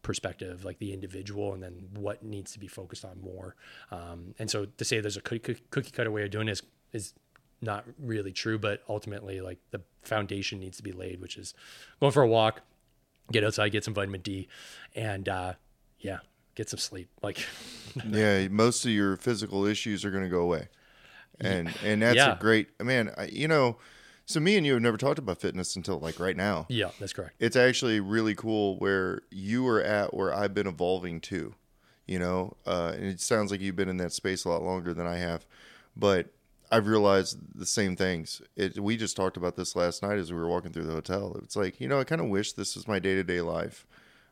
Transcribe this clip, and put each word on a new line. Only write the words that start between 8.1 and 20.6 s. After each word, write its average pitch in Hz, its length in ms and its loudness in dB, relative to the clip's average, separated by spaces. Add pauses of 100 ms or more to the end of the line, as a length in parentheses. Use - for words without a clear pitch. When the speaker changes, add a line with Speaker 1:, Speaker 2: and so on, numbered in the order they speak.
Speaker 1:
true, 110 300 -2
but 104 280 -2
ultimately, 101 520 -6
like, 92 180 -10 (140)
the 107 80 -8 (220)
foundation 101 580 -4
needs 95 160 -12
to - 80 -14
be 98 80 -8
laid, 92 280 -10
which 90 160 -12
is - 180 -14 (440)
going 139 140 6
for 143 100 8
a 120 60 8
walk, 110 340 6 (720)
get 110 100 4
outside, 104 280 2
get 104 120 0
some 110 120 -4
vitamin 98 260 -4
D, 95 260 -6 (480)
and, 98 340 -4
uh, 92 260 -2 (440)
yeah, 95 200 -6 (360)
get 107 140 -6
some - 100 -8
sleep. 92 300 -8 (120)
Like, 101 320 -6
<laughs> - 560 -12
Speaker 2:
Yeah, 104 400 6
most 110 380 4
of 120 60 2
your 101 240 4
physical 98 500 0
issues 104 380 0
are 101 80 0
gonna 95 160 0
go 87 120 2
away. 87 280 2 (720)